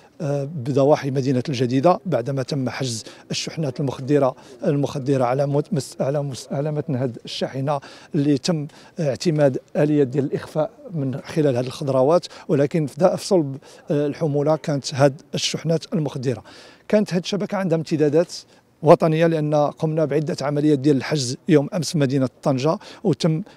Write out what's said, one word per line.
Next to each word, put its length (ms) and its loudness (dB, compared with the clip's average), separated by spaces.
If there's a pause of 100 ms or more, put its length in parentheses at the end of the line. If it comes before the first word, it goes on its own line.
(200)
آه، 240 -4
بضواحي 680 2
مدينة 380 0
الجديدة 580 2
بعدما 360 -2
تم 260 -4
حجز 360 -6 (260)
الشحنات 500 -6
المخدرة، 540 0 (300)
المخدرة 600 0
على 220 0
مت-، 260 -2
مس-، 280 -4
على 220 -2
مس-، 280 -10
على 220 -4
متن 220 -4
هاد 300 -4
الشاحنة 560 -4 (340)
اللي 240 2
تم 280 -4 (340)
اعتماد 580 2 (180)
آليات 300 4
ديال 180 -2
الإخفاء 460 -4 (200)
من 300 -4
خلال 360 0
هاد 100 -2
الخضروات، 600 2 (220)
ولكن 380 2
في 140 -6
دا-، 160 4
في 100 -8
صلب، 300 2 (340)
آه، 160 0
الحمولة 500 0
كانت 380 -4
هاد 280 4 (120)
الشحنات 580 -4
المخدرة. 500 -4 (460)
كانت 260 2
هاد 80 0
الشبكة 340 -4
عندها 220 0
امتدادات 540 0 (500)
وطنية، 440 6
لأن 280 0
قمنا 500 0
بعدة 380 -2
عمليات 360 2
ديال 180 4
الحجز 400 -2 (120)
يوم 260 4
أمس 180 -4
في 60 0
مدينة 300 2 (140)
طنجة، 360 0 (260)
وتم 380 0 (140)